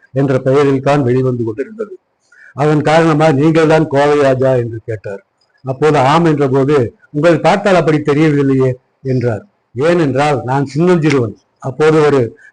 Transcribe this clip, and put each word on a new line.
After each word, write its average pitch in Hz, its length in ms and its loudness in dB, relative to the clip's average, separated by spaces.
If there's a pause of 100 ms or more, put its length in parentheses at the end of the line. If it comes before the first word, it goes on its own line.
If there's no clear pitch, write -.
(120)
என்ற 135 260 0
பெயரில் 135 440 0
தான் 143 200 0
வெளிவந்து 123 420 -2
கொண்டிருந்தது. 113 540 -10 (540)
அதன் 151 280 0
காரணமாக, 160 520 2
"நீங்கள் 156 340 2
தான் 160 200 2
கோவை 147 340 0
ராஜா?" 131 340 2
என்று 117 300 -4
கேட்டார். 107 420 -12 (360)
அப்போது 143 360 -2
ஆம் 147 260 2
என்ற 143 240 0
போது, 135 460 0 (160)
"உங்களை 151 280 0
பார்த்தால் 196 360 0
அப்படி 156 240 2
தெரியவில்லையே" 143 720 0 (300)
என்றார். 120 440 -4 (280)
ஏனென்றால் 147 720 0
நான் 135 200 -2
சின்னஞ்சிறுவன், 147 720 0 (220)
அப்போது 151 420 0
ஒரு 139 380 0 (140)